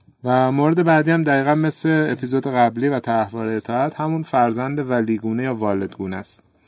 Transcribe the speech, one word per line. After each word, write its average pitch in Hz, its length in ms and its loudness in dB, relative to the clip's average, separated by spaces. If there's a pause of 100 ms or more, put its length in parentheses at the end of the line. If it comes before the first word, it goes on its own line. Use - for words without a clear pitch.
(240)
و 127 280 2
مورد 156 320 2
بعدی 160 280 4
هم 165 120 2
دقیقاً 143 320 2
مثل 156 560 0
اپیزود 131 360 -2
قبلی 123 420 2
و 135 100 0
تحوار 113 480 -2
اطاعت 120 520 -4
همون 160 240 -4
فرزند 127 680 0
ولیگونه 113 540 -2
یا 131 120 -4
والدگونه 98 600 -4
است - 280 -14 (240)